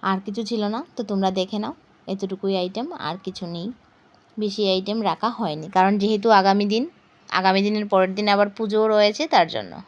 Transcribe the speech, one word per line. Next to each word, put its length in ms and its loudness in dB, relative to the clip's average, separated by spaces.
আর 160 0
কিছু 240 -6
ছিল 120 -2
না, 60 -6
তো 140 -8
তোমরা 200 2
দেখে 240 -2
নাও, 100 -6
এতটুকুই 480 -4
আইটেম, 260 -6
আর 80 -6
কিছু 180 -10
নেই, 120 -8
বেশি 240 -4
আইটেম 240 -2
রাখা 200 -2
হয়নি, 360 -6
কারণ 260 4
যেহেতু 260 0
আগামী 340 4
দিন, 100 0
আগামী 280 4
দিনের 240 -2
পরের 260 4
দিন 80 -2
আবার 120 4
পুজোও 360 0
রয়েছে, 300 4
তার 200 6
জন্য। 180 -6